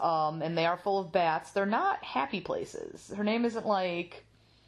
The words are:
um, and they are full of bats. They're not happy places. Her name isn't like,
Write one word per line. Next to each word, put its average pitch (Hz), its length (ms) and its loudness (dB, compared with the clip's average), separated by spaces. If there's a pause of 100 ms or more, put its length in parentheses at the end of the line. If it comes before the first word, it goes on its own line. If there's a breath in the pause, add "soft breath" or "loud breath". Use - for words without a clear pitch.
um, 160 400 2
and 165 160 0
they 160 80 2
are 175 120 2
full 196 220 0
of 170 120 -6
bats. 170 400 2
They're 196 160 2
not 330 360 2
happy 254 380 -2
places. 151 720 -6
Her 202 80 -2
name 226 220 2
isn't 226 220 -2
like, 180 580 0 (420 soft breath)